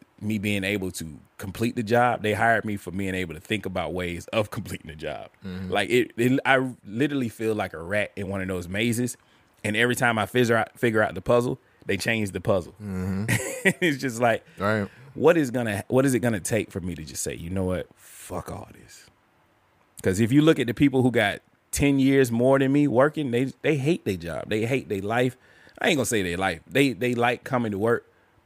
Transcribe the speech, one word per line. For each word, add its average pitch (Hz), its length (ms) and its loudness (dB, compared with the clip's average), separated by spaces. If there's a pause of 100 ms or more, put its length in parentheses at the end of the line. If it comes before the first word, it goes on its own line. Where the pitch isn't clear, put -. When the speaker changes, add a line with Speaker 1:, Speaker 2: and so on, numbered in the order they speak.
(220)
Speaker 1:
me 107 160 -2
being 101 260 0
able 95 280 -2
to 78 260 -12 (220)
complete 110 360 -4
the 120 80 -4
job. 117 380 2
They 107 120 0
hired 110 300 2
me 104 140 -4
for 90 140 -12
being 95 240 -4
able 90 180 -4
to 78 60 -12
think 107 260 -4
about 90 280 -6
ways 87 340 -6
of 107 240 -2
completing - 360 -10
the 76 80 -14
job. 73 340 -10 (160)
Speaker 2:
Mm-hmm. 92 260 -8
Speaker 1:
Like, 101 180 0
it, 123 260 2
it, 127 300 2
I 131 240 2 (180)
literally 127 420 -2
feel 110 260 -4
like 98 180 -4
a 80 80 -12
rat 98 340 -2
in 95 140 -6
one 98 120 -4
of 92 60 -4
those 90 200 -6
mazes. 117 500 -2 (480)
And 104 120 -2
every 120 180 4
time 120 220 2
I 104 80 0
figure 117 320 4
out, - 200 -4
figure 110 240 2
out 104 140 0
the 95 60 -10
puzzle, 123 360 2 (280)
they 101 100 -2
change 107 360 0
the 90 100 -6
puzzle. 98 400 0
Speaker 2:
Mm-hmm. 95 480 -4
Speaker 1:
<laughs> - 500 0
It's 151 220 0
just 120 180 -4
like, 117 240 2 (140)
Speaker 2:
Right. 104 320 0 (240)
Speaker 1:
what 165 240 6
is 139 140 2
gonna, 110 360 -2
what 131 180 4
is 131 80 2
it 117 60 2
gonna 110 220 0
take 107 300 -2
for 92 100 -8
me 87 140 -6
to 80 100 -10
just - 180 -10
say, 69 120 -6
"You 80 140 -10
know 95 140 -2
what? 90 320 -4
Fuck - 560 -14
all - 220 -12
this." - 320 -20 (960)
'Cause 95 180 0
if 113 140 2
you 147 80 6
look 156 180 6
at 117 80 -2
the 117 60 -2
people 135 280 4
who 123 100 4
got 107 280 0 (320)
ten 143 280 2
years 135 300 4
more 127 300 4
than 135 140 2
me 147 160 4
working, 135 420 2
they, 123 300 0
they 151 160 0
hate 143 260 0
their 95 140 -2
job. 80 320 -8
They 110 160 -2
hate 131 240 -4
their 98 120 -4
life. 123 360 0 (420)
I - 80 0
ain't - 100 4
gonna 120 100 0
say 107 160 0
their 85 120 -2
life. 92 240 -2 (100)
They, 135 220 2
they 120 240 -2
like 117 300 0
coming 120 260 -2
to 98 80 -4
work, 113 260 0 (400)